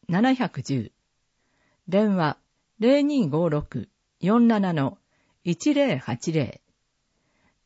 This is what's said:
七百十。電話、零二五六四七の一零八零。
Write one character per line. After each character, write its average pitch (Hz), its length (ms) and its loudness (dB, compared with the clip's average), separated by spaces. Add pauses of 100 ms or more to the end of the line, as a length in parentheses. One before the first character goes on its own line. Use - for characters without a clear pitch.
七 226 260 2
百 196 300 -4
十。 131 280 -6 (1000)
電 202 260 2
話、 156 220 0 (420)
零 269 220 4
二 277 260 0
五 156 220 0
六 147 400 -6 (320)
四 233 260 4
七 202 240 2
の 139 280 -2 (440)
一 175 300 -2
零 277 240 0
八 - 340 -6
零。 151 300 -4 (1040)